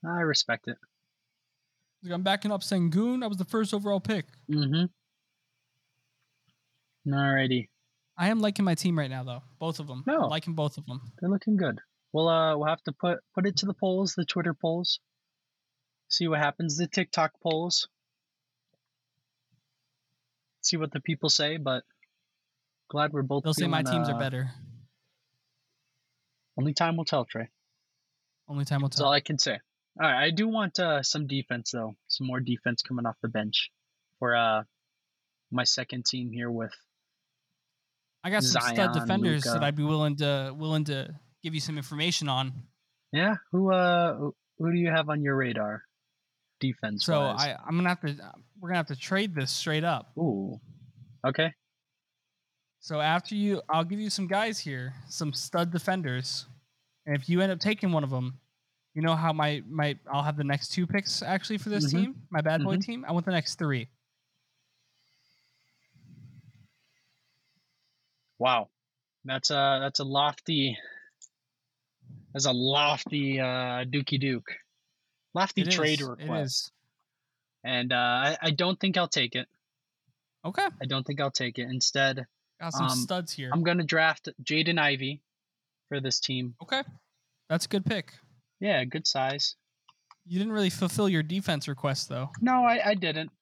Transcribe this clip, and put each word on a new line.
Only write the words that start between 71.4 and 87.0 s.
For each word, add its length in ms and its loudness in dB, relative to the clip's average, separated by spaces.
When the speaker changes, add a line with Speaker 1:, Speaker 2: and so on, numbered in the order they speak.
Speaker 1:
that's 120 0
a 80 2
lofty, 840 0
uh, 460 -2
Dookie 340 -2
Duke. 280 -2
Lofty 300 0
Speaker 2:
It 80 0
Speaker 1:
trade 280 2
Speaker 2:
is. 80 -4
It 20 -8
Speaker 1:
request. 360 -4
Speaker 2:
is. 60 -16
Speaker 1:
And, 280 -2
uh, 40 2
I, 460 2
I 100 0
don't 280 0
think 180 0
I'll 100 2
take 280 -2
it. 120 -4
Speaker 2:
Okay. 220 0
Speaker 1:
I 40 -6
don't 200 -4
think 140 -6
I'll 120 0
take 280 -4
it. 100 -4
Instead, 560 2
Speaker 2:
Got 120 -6
some 120 2
Speaker 1:
um, 120 4
Speaker 2:
studs 360 -2
here. 180 -8
Speaker 1:
I'm 120 2
gonna 200 4
draft 460 2
Jaden 360 2
Ivey 420 0
for 100 -2
this 220 -2
team. 400 -4
Speaker 2:
Okay. 220 -2